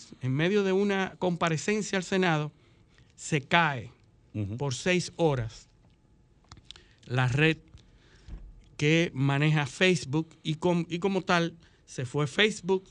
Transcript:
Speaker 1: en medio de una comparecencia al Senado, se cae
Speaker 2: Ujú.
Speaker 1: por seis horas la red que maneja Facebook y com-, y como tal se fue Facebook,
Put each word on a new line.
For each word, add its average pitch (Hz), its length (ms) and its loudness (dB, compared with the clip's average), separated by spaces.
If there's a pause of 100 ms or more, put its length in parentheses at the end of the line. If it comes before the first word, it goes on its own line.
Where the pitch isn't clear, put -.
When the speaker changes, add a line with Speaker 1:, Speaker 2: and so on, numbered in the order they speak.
(220)
Speaker 1:
en 127 100 -2
medio 185 320 2
de 190 80 0
una 196 460 0
comparecencia 180 800 -2
al 180 60 -4
Senado, 165 480 0 (640)
se - 260 -2
cae 147 500 2 (400)
Speaker 2:
Ujú. 107 240 -4
Speaker 1:
por 135 180 -4
seis 180 420 0
horas 139 520 -2 (1400)
la 127 200 2
red 151 300 4 (1200)
que 165 360 2
maneja 139 540 2
Facebook 160 640 0 (160)
y 156 100 -2
com-, 175 340 0
y 170 120 -6
como 190 220 -2
tal 170 340 0 (280)
se - 200 -10
fue 147 240 -4
Facebook, 190 640 0